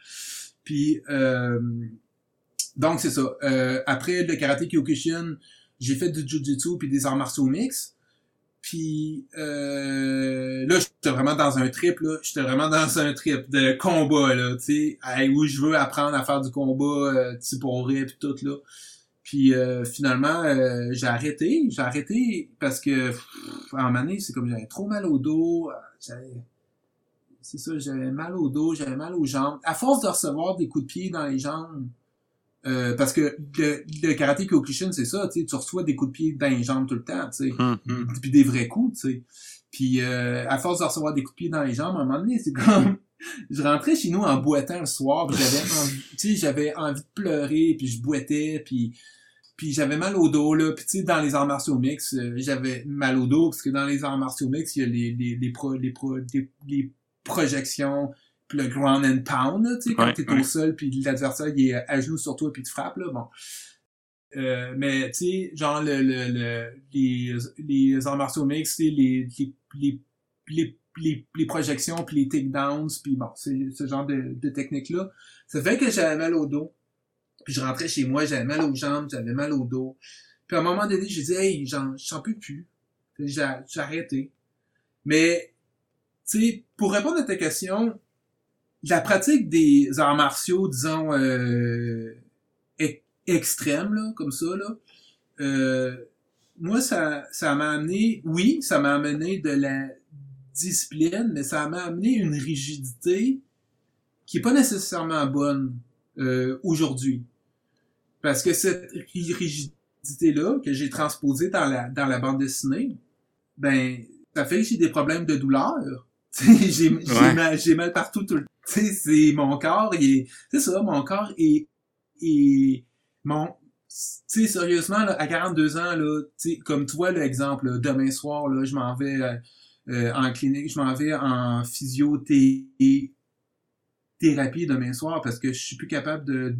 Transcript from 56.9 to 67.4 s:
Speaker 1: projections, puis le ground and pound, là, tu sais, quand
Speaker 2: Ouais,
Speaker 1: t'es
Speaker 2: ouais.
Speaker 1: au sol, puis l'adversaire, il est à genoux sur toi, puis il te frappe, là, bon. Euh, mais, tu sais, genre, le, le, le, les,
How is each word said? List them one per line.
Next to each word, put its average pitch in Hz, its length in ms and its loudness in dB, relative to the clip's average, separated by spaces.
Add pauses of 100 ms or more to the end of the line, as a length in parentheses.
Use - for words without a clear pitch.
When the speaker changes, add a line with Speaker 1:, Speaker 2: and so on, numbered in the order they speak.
Speaker 1:
projections, 139 880 -2 (360)
puis 147 100 -8
le 135 120 0
ground 139 360 2
and 131 220 4
pound, 139 360 0
là, 240 140 2
tu 240 140 -4
sais, 226 40 -2
quand 165 120 4
Speaker 2:
Ouais, 120 80 2
Speaker 1:
t'es - 160 -4
Speaker 2:
ouais. 131 100 4
Speaker 1:
au - 20 4
sol, 156 320 0
puis 147 160 -4 (120)
l'adversaire, 135 520 -2
il 135 140 6
est 123 60 0
à 135 260 -2
genoux 156 160 -2
sur 143 180 -6
toi, 151 160 -2
puis 135 120 -10
il - 20 -14
te - 60 -12
frappe, - 260 -8
là, 180 160 -6
bon. 123 120 -8 (1120)
Euh, 127 420 -4
mais, 135 320 -2
tu 180 160 -4
sais, 185 280 -4
genre, 151 280 -2
le, 143 180 0
le, 127 320 0
le, 117 380 -4 (240)
les, 123 420 0 (220)